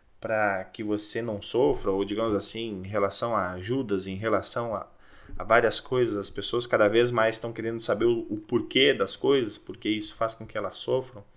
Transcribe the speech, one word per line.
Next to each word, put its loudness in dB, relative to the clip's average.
pra 0
que -12
você -2
não -4
sofra, 2
ou 2
digamos 0
assim, -6
em -10
relação 0
a 0
ajudas, -2
em -6
relação -2
a, -6
a -6
várias 4
coisas. 0
As -6
pessoas -4
cada 4
vez 6
mais 2
estão -8
querendo -6
saber 0
o, 2
o -4
porquê 2
das -2
coisas, 2
porque -8
isso -4
faz -4
com -14
que -8
elas -6
sofram. -4